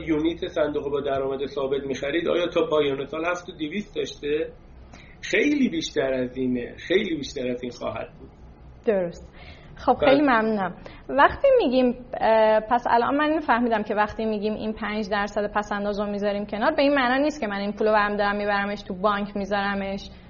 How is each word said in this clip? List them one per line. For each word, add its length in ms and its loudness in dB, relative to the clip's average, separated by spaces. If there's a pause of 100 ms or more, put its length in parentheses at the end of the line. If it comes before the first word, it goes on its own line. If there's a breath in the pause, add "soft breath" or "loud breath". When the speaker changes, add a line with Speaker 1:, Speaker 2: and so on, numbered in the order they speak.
Speaker 1:
یونیت 400 0
صندوق 440 0
با 100 0
درآمد 460 -2
ثابت 400 -2
می‌خرید، 420 -2
آیا 180 2
تا 240 2
پایان 360 0
سال 180 -6
هفت 240 -4
و 40 -14
دویست 440 -8
داشته؟ 560 -4 (680 loud breath)
خیلی 460 2
بیشتر 460 -2
از 220 -2
اینه، 380 -2 (140)
خیلی 280 2
بیشتر 340 -6
از 120 -6
این 100 -8
خواهد 360 -8 (120)
بود. 100 -20 (560)
Speaker 2:
درست. 460 -2 (440 loud breath)
خب، 160 2
Speaker 1:
بله. 180 4
Speaker 2:
خیلی 120 6
ممنونم. 520 2 (340 loud breath)
وقتی 400 4 (100)
می‌گیم، 360 4 (260)
اه، 400 6
پس 300 0
الان 260 4
من 80 2
اینو 160 2
فهمیدم 420 2
که 120 -4
وقتی 300 0
می‌گیم 300 -2
این 180 -6
پنج 380 -4
درصد 420 -2
پس‌انداز 480 -2
رو 60 -2
می‌ذاریم 400 -2
کنار، 260 0
به 100 2
این 120 4
معنا 220 2
نیست 240 0
که 60 -4
من 140 -4
این 120 -4
پولو 200 0
برم 240 2
دارم 200 2
می‌برمش 460 -2
تو 120 -8
بانک 420 -2
می‌ذارمش 760 -4 (200 loud breath)